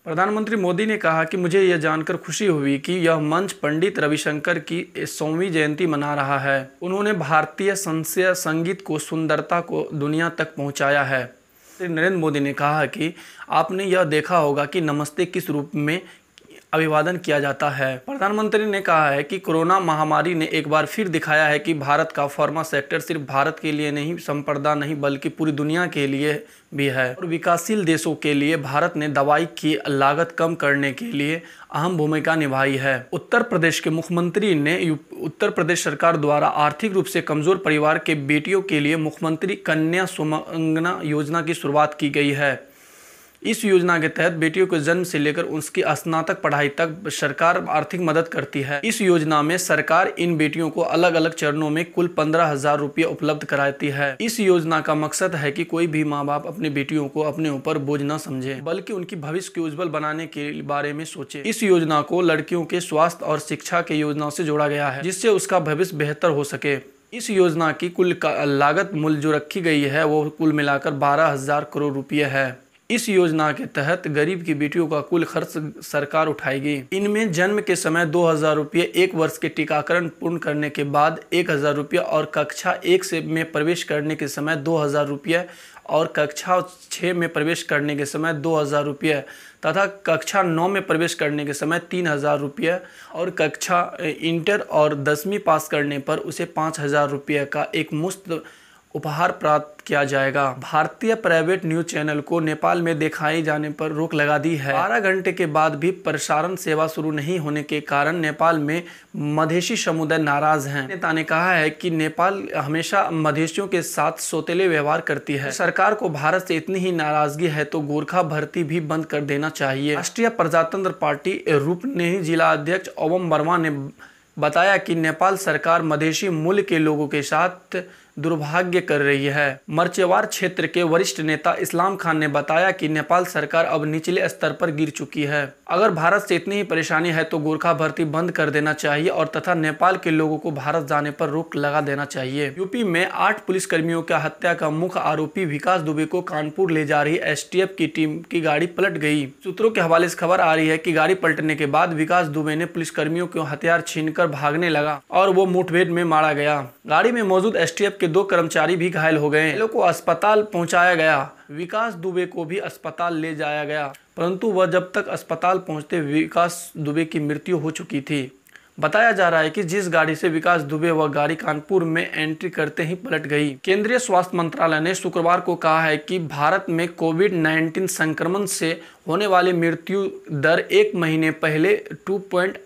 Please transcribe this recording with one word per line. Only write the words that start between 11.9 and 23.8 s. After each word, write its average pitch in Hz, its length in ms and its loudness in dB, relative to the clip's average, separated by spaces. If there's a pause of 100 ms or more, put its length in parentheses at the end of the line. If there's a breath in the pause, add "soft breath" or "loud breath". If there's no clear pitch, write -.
मोदी 156 220 0
ने 139 140 0
कहा 147 320 0
कि 147 300 -4 (340 loud breath)
आपने 165 340 0
यह 185 200 2
देखा 151 340 2
होगा 147 280 2
कि 175 160 -2
नमस्ते 147 440 -2
किस 180 240 -6
रूप 143 260 -4
में 151 260 -2 (720 loud breath)
अभिवादन 160 440 2
किया 151 220 0
जाता 143 300 0
है। 135 280 -2
प्रधानमंत्री 214 680 0
ने 196 160 -2
कहा 160 280 4
है 139 140 0
कि 180 160 -6
कोरोना 170 400 2
महामारी 156 560 0
ने 160 180 -2
एक 151 140 -2
बार 151 180 2
फिर 180 220 -4
दिखाया 156 380 2
है 151 140 2
कि 156 140 -2
भारत 147 380 0
का 143 160 -2
फार्मा 147 360 0
सेक्टर 147 360 -2
सिर्फ 160 220 -4
भारत 143 400 0
के 156 100 -2
लिए 147 200 -2